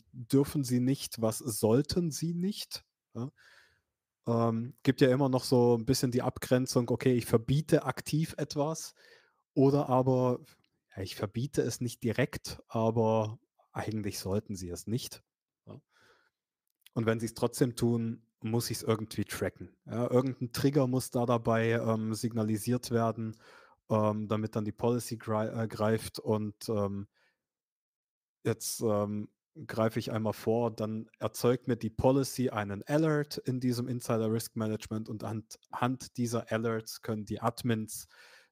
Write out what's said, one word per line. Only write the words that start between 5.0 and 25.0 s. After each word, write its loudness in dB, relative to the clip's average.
ja 8
immer 4
noch 2
so 6
ein -4
bisschen 2
die 0
Abgrenzung, 2
okay, 2
ich 0
verbiete 2
aktiv -2
etwas -4
oder 6
aber, 4
ja, -6
ich -8
verbiete -2
es -4
nicht -6
direkt, -2
aber 2
eigentlich -6
sollten -4
sie -10
es -10
nicht. -6
Ja. -16
Und 0
wenn 2
sie's -6
trotzdem 0
tun, 0
muss -2
ich's -6
irgendwie -2
tracken. -8
Ja, -4
irgendein 0
Trigger 2
muss -2
da 0
dabei, 2
ähm, 0
signalisiert -2
werden, -2
ähm, 2
damit -2
dann -2
die -4
Policy -2